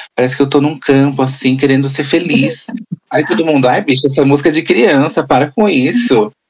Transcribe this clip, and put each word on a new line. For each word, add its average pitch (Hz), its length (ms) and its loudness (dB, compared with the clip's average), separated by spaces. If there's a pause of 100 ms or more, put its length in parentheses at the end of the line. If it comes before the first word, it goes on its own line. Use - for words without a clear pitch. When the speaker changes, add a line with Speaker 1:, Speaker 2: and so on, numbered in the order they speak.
(160)
Speaker 1:
parece 131 220 0
que - 40 0
eu 139 80 2
tô 143 120 2
num 151 180 -2
campo, 135 420 2
assim, 131 360 -2
querendo 139 320 0
ser 147 140 -6
feliz." - 640 -2
Speaker 2:
<laughs> - 440 -12
Speaker 1:
Aí 151 140 0
todo 170 200 -2
mundo, 139 220 2
"Ai, 127 140 2
bicho, 139 260 -2
essa 139 180 0
música 143 240 2
é 151 40 -2
de 160 100 0
criança, 156 600 2
para 139 260 0
com 214 160 0
isso." 214 640 0 (180)